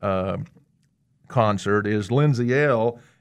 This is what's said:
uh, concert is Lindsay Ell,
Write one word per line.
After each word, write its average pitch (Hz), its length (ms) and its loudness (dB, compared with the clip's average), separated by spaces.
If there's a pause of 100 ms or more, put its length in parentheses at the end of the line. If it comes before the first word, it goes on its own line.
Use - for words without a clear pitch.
uh, 95 340 -2 (920)
concert 104 580 0
is 104 240 -2
Lindsay 123 440 2
Ell, 120 440 0 (220)